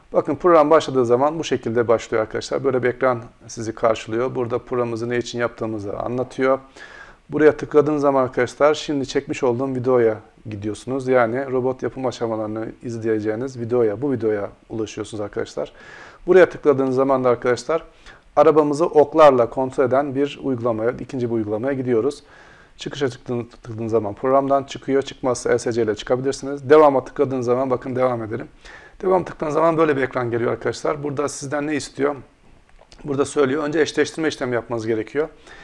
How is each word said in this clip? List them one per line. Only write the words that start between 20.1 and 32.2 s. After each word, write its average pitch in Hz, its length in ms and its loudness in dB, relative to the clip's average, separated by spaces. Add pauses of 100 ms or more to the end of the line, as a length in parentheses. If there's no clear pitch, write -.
bir 143 280 -2
uygulamaya, 117 480 -2
ikinci 123 380 -6
bir 117 60 -2
uygulamaya 110 380 -2
gidiyoruz. 127 500 -2 (540)
Çıkışa 139 320 -4
tıkladığınız, 120 400 -8
tıkladığınız 113 420 -10
zaman 107 220 0
programdan 135 500 2
çıkıyor. 135 380 -2
Çıkmazsa 123 520 -2
E 120 60 2
S 123 120 -2
C 113 120 0
ile 107 120 0
çıkabilirsiniz. 135 760 -4
Devama 143 360 6
tıkladığınız 131 400 -2
zaman 127 240 0
bakın 127 260 -4
devam 123 280 0
edelim. 110 240 -10 (540)
Devam 185 220 2
tıkladığınız - 300 -8
zaman 160 240 2
böyle 156 200 2
bir 139 40 -2
ekran 123 300 -4
geliyor 120 200 -2
arkadaşlar. 131 520 -4
Burada 143 240 -4
sizden 143 400 -6
ne 156 80 -4
istiyor? 139 400 -4 (880)